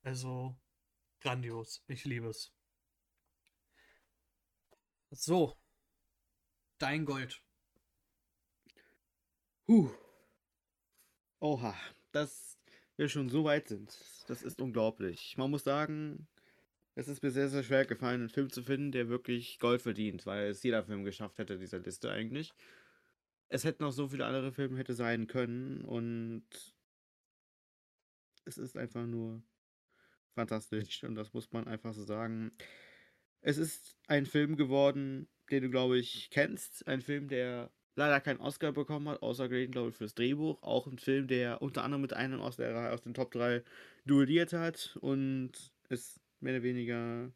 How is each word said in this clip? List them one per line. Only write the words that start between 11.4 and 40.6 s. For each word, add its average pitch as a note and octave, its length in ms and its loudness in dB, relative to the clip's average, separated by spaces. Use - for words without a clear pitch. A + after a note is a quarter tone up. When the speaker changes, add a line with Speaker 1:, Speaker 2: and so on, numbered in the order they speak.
Speaker 2:
Oha, A#2+ 340 0
dass - 460 -4
wir D3 120 0
schon C3+ 200 -2
so D3+ 160 2
weit D3 240 4
sind, G#2 300 -10
das - 140 -6
ist - 180 -8
unglaublich. A2 760 -2
Man C3+ 140 0
muss C#3+ 140 -2
sagen, D3+ 640 -2
es B2+ 140 -6
ist C#3+ 140 -8
mir C#3 80 2
sehr, C#3 180 2
sehr C#3 140 0
schwer C3 220 4
gefallen, B2 380 0
einen A2+ 80 -4
Film C#3 200 0
zu B2+ 120 -8
finden, C3+ 300 -2
der B2 160 0
wirklich A#2+ 500 -4
Gold A#2+ 240 4
verdient, G#2+ 440 -2
weil G2+ 220 -2
es G2+ 140 -6
jeder A2+ 220 2
Film G2+ 200 -6
geschafft G2+ 340 -8
hätte, G2+ 200 -6
dieser F#2 220 -8
Liste F#2 300 -6
eigentlich. A2+ 420 -6
Es - 160 -2
hätten D#3 200 -2
auch C#3+ 80 0
so C#3 160 -2
viele C3+ 180 -4
andere C3 260 -2
Filme C3 260 -2
hätte B2+ 160 -4
sein A#2 320 0
können B2+ 580 -2
und A#2 600 -4
es - 140 -12
ist B2+ 180 -10
einfach A#2+ 300 -6
nur A2+ 360 -6
fantastisch G#2+ 680 -4
und A2+ 100 -4
das G#2+ 180 -8
muss A#2 200 -8
man A2+ 160 -4
einfach A2 260 -6
so G#2+ 100 -10
sagen. A2 480 -4
Es D3 180 2
ist - 380 -4
ein C#3+ 180 6
Film D3 300 4
geworden, C#3 720 4
den C3+ 140 4
du, B2+ 60 0
glaub B2+ 220 6
ich, A#2+ 380 2
kennst. - 580 0
Ein C3+ 140 0
Film, C#3+ 260 -4
der B2 420 -2
leider C#3+ 260 6
keinen C3+ 200 -2
Oscar C#3+ 320 -2
bekommen D3 360 -2
hat, - 140 -6
außer B2+ 260 -2
Green, B2+ 220 0
glaub A#2+ 200 -2
ich, - 60 -14
fürs A2 180 -8
Drehbuch. D3 480 0